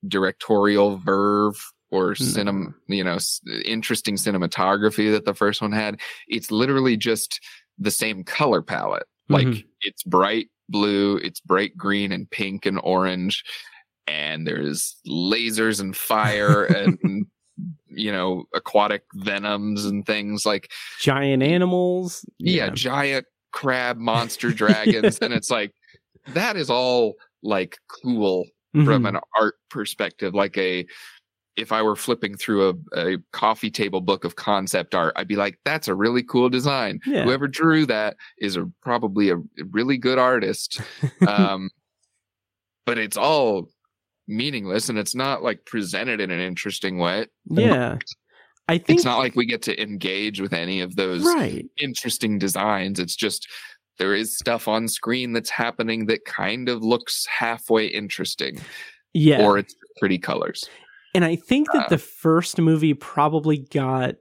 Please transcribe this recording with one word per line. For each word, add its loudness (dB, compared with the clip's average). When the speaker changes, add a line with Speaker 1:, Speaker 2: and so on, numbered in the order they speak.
Speaker 1:
directorial 2
verve 0
or 2
Speaker 2:
No. -2
Speaker 1:
cinem-, -2
you -2
know, 0
s-, -4
interesting -4
cinematography 2
that 0
the 0
first 0
one -2
had. -2
It's -6
literally 2
just -2
the 0
same -4
color 2
palette. -4
Like, 4
Speaker 2:
Mm-hmm. -2
Speaker 1:
it's -8
bright 2
blue, 2
it's -6
bright 0
green -2
and -6
pink -6
and -2
orange, 0
and -4
there's -6
lasers -2
and -8
fire 2
Speaker 2:
<laughs> 2
Speaker 1:
and, 0
you -6
know, -2
aquatic 0
venoms -4
and -2
things -2
like -2
Speaker 2:
Giant 4
animals. 2
Speaker 1:
Yeah, 0
Speaker 2:
Yeah. -4
Speaker 1:
giant -2
crab 0
monster 0
dragons. 4
Speaker 2:
<laughs> -2
Speaker 1:
And 0
it's -2
like, 0
that 0
is -4
all, 2
like, -2
cool 0
Speaker 2:
Mm-hmm. 6
Speaker 1:
from 4
an -2
art 4
perspective. -6
Like 0
a, 0
if -4
I 2
were 2
flipping -4
through 2
a, 2
a -4
coffee -2
table -2
book 0
of -6
concept 0
art, 2
I'd -4
be -2
like, -2
"That's -2
a 0
really 2
cool 4
design. 0
Speaker 2:
Yeah. 0
Speaker 1:
Whoever 2
drew 4
that -2
is -4
a, -4
probably 2
a 2
really 0
good 2
artist." 0
Speaker 2:
<laughs> 0
Speaker 1:
Um, 0
but -2
it's -4
all 2
meaningless, -4
and -2
it's -4
not, -2
like, -4
presented -4
in -2
an -2
interesting -4
way. 0
Speaker 2:
Yeah. 2
I 2
think 6
Speaker 1:
It's 0
not 2
like 0
we 2
get -4
to -4
engage -4
with -2
any -2
of -6
those 0
Speaker 2:
Right. 0
Speaker 1:
interesting -4
designs. -2
It's -4
just, -4
there 2
is -2
stuff -4
on 0
screen -4
that's -4
happening -2
that -2
kind -4
of -4
looks -2
halfway 0
interesting. -6
Speaker 2:
Yeah. 6
Speaker 1:
Or 6
it's -6
pretty 2
colors. -4
Speaker 2:
And 4
I 2
think 2
that 2
Speaker 1:
Uh, -6
Speaker 2:
the 4
first 0
movie 4
probably 0
got -2